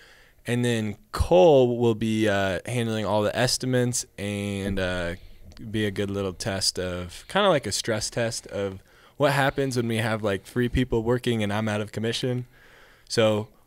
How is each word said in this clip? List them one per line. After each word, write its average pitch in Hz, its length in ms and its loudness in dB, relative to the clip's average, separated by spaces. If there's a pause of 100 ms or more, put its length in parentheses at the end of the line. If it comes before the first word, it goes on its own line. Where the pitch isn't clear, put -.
(460)
and 120 180 0
then 110 320 0 (160)
Cole 139 640 6
will 117 160 4
be, 110 340 0
uh, 98 380 2
handling 113 400 -2
all 104 160 2
the 104 140 0
estimates 123 680 0 (140)
and, 101 600 -4
uh, 90 360 -2 (560)
be 107 160 0
a 104 40 0
good 98 200 -4
little 98 220 -2
test - 460 -4
of, 90 500 -8
kinda 202 200 2
like 151 180 2
a 98 60 -4
stress - 380 -4
test 117 380 -4
of 95 340 -6 (340)
what 143 160 2
happens 139 440 0
when 117 120 0
we 113 100 -2
have, 110 240 -2
like, 98 220 -2
three 123 240 -2
people 123 340 0
working 120 400 0
and 101 100 -2
I'm 110 160 -2
out 104 120 -2
of 104 120 -6
commission. 123 540 -2 (640)
So 110 400 4 (180)